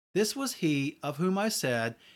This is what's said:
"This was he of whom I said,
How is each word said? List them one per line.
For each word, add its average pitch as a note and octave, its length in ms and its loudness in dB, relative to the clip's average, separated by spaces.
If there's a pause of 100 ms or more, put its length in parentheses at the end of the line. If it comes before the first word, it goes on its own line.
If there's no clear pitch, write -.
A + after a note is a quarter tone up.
(140)
"This G#3+ 200 2
was C4+ 200 -4
he D3 480 0
of C#3+ 160 -6
whom F#3 180 2
I G#3 140 0
said, A#2 440 0 (220)